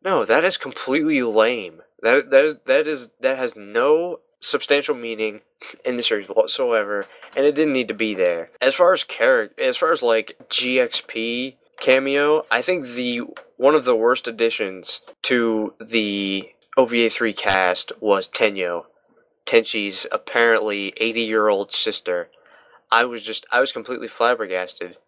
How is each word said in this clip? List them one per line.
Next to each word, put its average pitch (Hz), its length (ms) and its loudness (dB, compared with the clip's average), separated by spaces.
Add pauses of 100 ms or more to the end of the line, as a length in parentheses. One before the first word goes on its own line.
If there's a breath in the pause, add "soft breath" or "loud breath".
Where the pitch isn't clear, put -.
No, 175 200 2
that 123 200 2
is 190 120 2
completely 139 640 -2
lame. 107 580 0 (220)
That, 127 280 2
that 135 140 8
is, 151 120 -2 (100)
that 143 200 2
is, 135 240 -6 (100)
that 131 180 0
has 123 180 -6
no 135 640 0 (200)
substantial 143 540 0
meaning 110 460 -6 (440 loud breath)
in 127 120 -2
the 120 60 -4
series 104 260 -2
whatsoever, 107 800 0 (300 loud breath)
and 139 100 2
it 147 80 4
didn't 151 180 2
need 127 160 -2
to 107 60 -4
be 110 200 -2
there. 87 360 0 (100)
As 131 140 2
far 185 180 4
as 170 120 0
charac-, 117 540 0
as 131 180 0
far 165 160 0
as, 156 100 -2
like, 113 340 0 (140)
G 127 300 0
X 120 200 0
P 120 560 -8 (240)
cameo, 139 680 2
I 117 100 0
think 170 240 -2
the, 123 380 -6 (340)
one 135 180 4
of 139 100 2
the 123 120 2
worst 120 300 0
additions 110 760 -4 (220)
to 113 580 0
the 101 720 -4 (260)
O 131 80 6
V 117 220 2
A 113 40 2
three 113 220 -2
cast 92 680 0
was 98 280 0
Tenyo, 92 580 -2 (600)
Tenchi's 107 640 0
apparently 107 840 0
eighty-year-old 110 760 0
sister. 90 580 -4 (600 soft breath)
I 113 140 4
was 120 180 -8
just, 107 300 -10
I 120 80 4
was 135 120 0
completely 120 360 -10
flabbergasted 92 880 -2 (120)